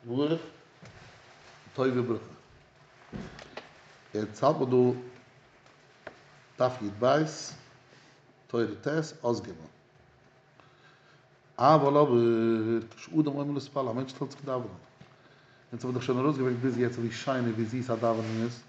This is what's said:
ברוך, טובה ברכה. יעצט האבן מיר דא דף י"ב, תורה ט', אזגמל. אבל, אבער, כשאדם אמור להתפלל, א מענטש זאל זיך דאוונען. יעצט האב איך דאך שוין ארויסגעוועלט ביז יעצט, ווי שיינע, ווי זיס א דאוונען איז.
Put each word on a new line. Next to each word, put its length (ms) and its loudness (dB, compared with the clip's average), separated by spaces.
ברוך, 360 -2
טובה 280 0
ברכה. 220 -4
יעצט 280 -4
האבן 160 4
מיר 360 4
דא 80 4
דף 160 -2
י"ב, 420 2
תורה 180 0
ט', 80 -4
אזגמל. 300 -2
אבל, 380 6
אבער, 180 6
כשאדם 320 0
אמור 260 -4
להתפלל, 340 -4
א 40 -4
מענטש 260 -6
זאל 120 -6
זיך 140 -18
דאוונען. 240 -4
יעצט 120 -10
האב 100 -4
איך 0 -
דאך 80 -2
שוין 160 0
ארויסגעוועלט 400 0
ביז 200 0
יעצט, 200 0
ווי 140 -4
שיינע, 380 -2
ווי 140 -2
זיס 260 -6
א 40 0
דאוונען 480 -2
איז. 260 -6